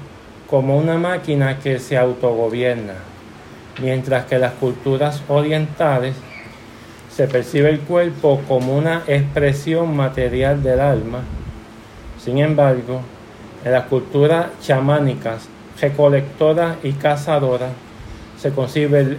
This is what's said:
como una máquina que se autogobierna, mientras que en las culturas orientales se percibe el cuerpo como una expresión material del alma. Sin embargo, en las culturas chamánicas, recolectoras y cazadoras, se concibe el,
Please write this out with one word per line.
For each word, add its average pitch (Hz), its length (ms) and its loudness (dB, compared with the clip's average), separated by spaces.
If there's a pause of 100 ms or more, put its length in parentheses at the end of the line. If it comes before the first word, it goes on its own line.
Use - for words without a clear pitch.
(500)
como 135 280 2
una 165 200 2
máquina 151 640 0
que 131 200 -2
se 131 180 -2
autogobierna, 120 960 0 (880)
mientras 131 440 -2
que 131 100 -2
en 127 60 2
las 120 120 0
culturas 139 760 -2
orientales 147 880 0 (1000)
se 131 140 2
percibe 143 440 2
el 147 100 0
cuerpo 156 680 2
como 131 300 0
una 165 280 0
expresión 147 920 0
material 135 680 0
del 131 160 2
alma. 123 400 0 (1040)
Sin 127 140 -2
embargo, 131 640 2 (640)
en 123 60 0
las 127 140 2
culturas 147 640 2 (140)
chamánicas, 135 840 0 (360)
recolectoras 147 1040 2
y 139 100 -2
cazadoras, 139 760 0 (680)
se 143 120 -2
concibe 143 480 2
el, 139 200 2